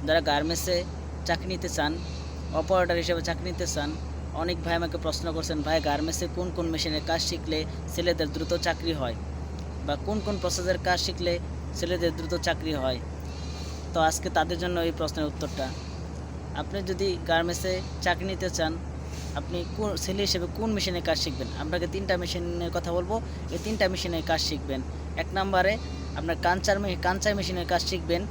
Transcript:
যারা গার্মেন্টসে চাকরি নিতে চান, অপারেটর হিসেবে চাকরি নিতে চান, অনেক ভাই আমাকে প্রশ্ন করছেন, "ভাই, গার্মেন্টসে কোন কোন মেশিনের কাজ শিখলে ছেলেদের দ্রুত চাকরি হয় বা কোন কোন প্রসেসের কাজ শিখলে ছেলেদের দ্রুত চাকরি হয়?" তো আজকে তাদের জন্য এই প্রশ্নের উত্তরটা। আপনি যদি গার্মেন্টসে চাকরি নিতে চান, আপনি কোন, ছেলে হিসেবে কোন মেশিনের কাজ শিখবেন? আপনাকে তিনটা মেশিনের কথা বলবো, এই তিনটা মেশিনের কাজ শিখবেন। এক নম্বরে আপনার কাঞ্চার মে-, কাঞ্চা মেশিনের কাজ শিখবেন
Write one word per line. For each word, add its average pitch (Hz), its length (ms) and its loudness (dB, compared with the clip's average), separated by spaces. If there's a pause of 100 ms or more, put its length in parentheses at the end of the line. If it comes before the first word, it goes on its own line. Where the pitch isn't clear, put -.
যারা 160 140 6
গার্মেন্টসে 165 600 2 (420)
চাকরি 170 220 0
নিতে 180 220 -2
চান, 156 280 2 (560)
অপারেটর 170 420 4
হিসেবে 170 260 2
চাকরি 170 300 -2
নিতে 175 160 -2
চান, 151 240 0 (420)
অনেক 165 300 -2
ভাই 170 120 2
আমাকে 170 220 0
প্রশ্ন 165 360 -2
করছেন, 160 280 -2
"ভাই, 156 200 4
গার্মেন্টসে 156 540 2
কোন 180 200 -2
কোন 165 140 0
মেশিনের 156 380 0
কাজ 165 140 2
শিখলে 156 440 0 (300)
ছেলেদের 165 380 2
দ্রুত 165 240 0
চাকরি 165 360 0
হয় 123 220 -2 (720)
বা 147 180 2
কোন 214 200 2
কোন 208 160 0
প্রসেসের 180 420 2
কাজ 180 160 4
শিখলে 175 400 0 (360)
ছেলেদের 170 400 2
দ্রুত 160 260 -2
চাকরি 160 320 0
হয়?" 131 260 0 (920)
তো 170 60 2
আজকে 160 300 4
তাদের 170 300 2
জন্য 175 200 2
এই 165 180 4
প্রশ্নের 156 280 0
উত্তরটা। 143 420 -2 (880)
আপনি 196 260 -4
যদি 185 360 0 (100)
গার্মেন্টসে 175 540 2 (200)
চাকরি 175 240 2
নিতে 190 240 -2
চান, 165 280 0 (580)
আপনি 165 300 -4 (120)
কোন, 208 180 0
ছেলে 190 260 0
হিসেবে 185 340 2
কোন 220 180 0
মেশিনের 180 280 0
কাজ 160 160 2
শিখবেন? 131 300 -2 (120)
আপনাকে 170 280 0
তিনটা 190 300 0
মেশিনের 175 560 -2
কথা 170 200 0
বলবো, 180 280 0 (300)
এই 170 120 -4
তিনটা 208 240 2
মেশিনের 170 400 0
কাজ 160 140 4
শিখবেন। 135 400 -2 (360)
এক 165 160 0
নম্বরে 196 440 4 (380)
আপনার 160 260 0
কাঞ্চার 190 380 4
মে-, 190 220 0
কাঞ্চা - 320 2
মেশিনের 180 320 0
কাজ 175 160 4
শিখবেন 170 500 0